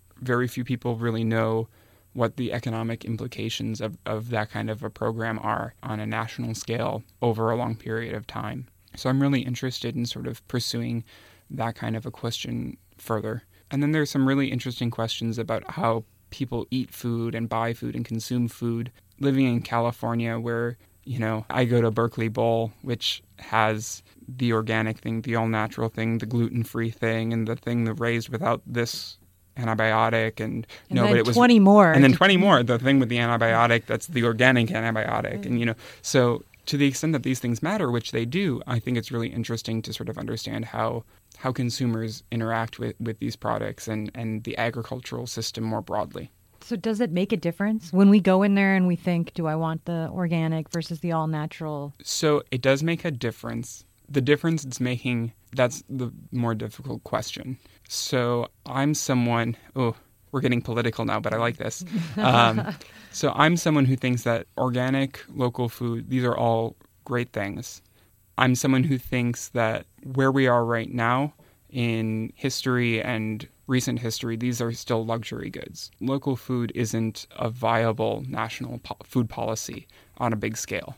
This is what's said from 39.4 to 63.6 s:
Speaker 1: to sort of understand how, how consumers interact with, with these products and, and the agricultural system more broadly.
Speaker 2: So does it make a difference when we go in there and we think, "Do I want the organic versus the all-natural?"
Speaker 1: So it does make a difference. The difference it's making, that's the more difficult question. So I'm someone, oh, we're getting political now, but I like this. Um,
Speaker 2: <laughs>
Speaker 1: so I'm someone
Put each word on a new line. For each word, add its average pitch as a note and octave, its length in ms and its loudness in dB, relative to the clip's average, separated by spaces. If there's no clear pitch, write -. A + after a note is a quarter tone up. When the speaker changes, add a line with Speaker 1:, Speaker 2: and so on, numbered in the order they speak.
Speaker 1:
to A2 100 -8
sort A2+ 160 -6
of G#2 80 -8
understand A2+ 480 -6
how, A2+ 380 -4
how C3 140 -2
consumers A2+ 800 -2
interact A2+ 480 -2
with, A#2 200 -6
with A2+ 200 -6
these A2+ 160 -4
products G#2+ 520 -4
and, A2 280 -4
and A2 280 -6
the - 140 -8
agricultural A#2 720 -6
system A2+ 360 -6
more A2 200 -4
broadly. - 480 -6
Speaker 2:
So A#3+ 120 -6
does G#3+ 260 -2
it G#3 100 0
make F3 200 0
a A3 60 2
difference G3 540 -2
when G3 180 8
we G#3 100 10
go F#3+ 240 6
in G3+ 120 4
there G3 200 4
and F#3 120 4
we F3 80 4
think, E3+ 380 -2
"Do D#3+ 140 -2
I D#3 80 0
want D#3+ 300 -2
the E3 260 -4
organic D#3+ 580 0
versus E3 320 -6
the E3+ 100 -2
all-natural?" D#3 800 -4
Speaker 1:
So D3 380 2
it B2+ 100 -4
does C#3 220 4
make E3 220 0
a E3 60 -2
difference. A#2 720 -6
The C#3 120 2
difference D3 440 2
it's B2+ 140 -10
making, A#2+ 540 -2
that's B2 340 0
the B2+ 220 -6
more A#2+ 220 0
difficult A#2 500 -8
question. - 540 -6
So A#2+ 600 -2
I'm C#3 280 0
someone, A#2+ 640 2
oh, A#2+ 200 0
we're C#3 100 0
getting A#2+ 200 2
political A#2 440 -2
now, G#2+ 140 0
but G#2+ 140 -2
I A2 40 0
like A#2 200 0
this. - 280 -8
Um, A#2+ 580 4
Speaker 2:
<laughs> - 180 -20
Speaker 1:
so C#3 240 -2
I'm D#3 220 6
someone D3+ 280 4